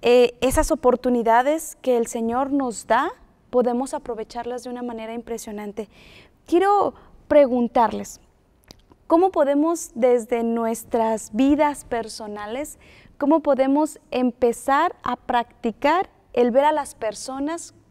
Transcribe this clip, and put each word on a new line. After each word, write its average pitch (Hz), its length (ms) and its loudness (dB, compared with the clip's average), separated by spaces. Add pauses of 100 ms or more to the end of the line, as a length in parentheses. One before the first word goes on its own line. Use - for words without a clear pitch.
eh, 240 360 4
esas 262 300 0
oportunidades 247 1120 2
que 247 160 2
el 233 80 0
Señor 247 460 -4
nos 262 340 -4
da, 269 260 0 (380)
podemos 247 460 0
aprovecharlas 240 720 -10
de 254 40 -10
una 247 140 -10
manera 226 320 -10
impresionante. 214 760 -10 (560)
Quiero 392 480 2 (340)
preguntarles, 240 960 2 (840)
¿cómo 349 240 4
podemos 311 640 0
desde 240 480 0
nuestras 226 920 -2
vidas 285 520 2
personales, 220 920 -10 (400)
cómo 294 220 4
podemos 277 600 0 (120)
empezar 254 920 0
a 247 140 -4
practicar 254 920 -2 (260)
el 247 180 2
ver 269 140 4
a 302 60 4
las 285 220 -4
personas 269 800 -8 (180)